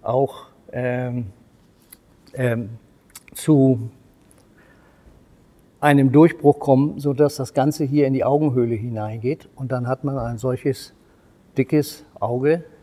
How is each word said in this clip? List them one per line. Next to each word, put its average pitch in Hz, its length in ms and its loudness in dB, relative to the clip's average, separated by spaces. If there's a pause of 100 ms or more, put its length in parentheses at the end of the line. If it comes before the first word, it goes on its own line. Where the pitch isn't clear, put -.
auch, 131 460 -2 (240)
ähm, 123 560 -4 (1040)
ähm, 117 360 -2 (640)
zu 131 560 2 (1900)
einem 143 320 4
Durchbruch 147 480 4
kommen, 139 400 2
sodass 139 360 0
das - 180 -8
Ganze 147 320 0
hier 139 220 2
in 135 60 0
die 131 100 0
Augenhöhle 127 520 0
hineingeht 113 800 -8
und 127 160 -8
dann 123 160 -4
hat 131 160 -6
man 139 140 -4
ein 117 200 -6
solches 127 560 -4 (640)
dickes 143 460 -2 (160)
Auge. 135 440 -2 (200)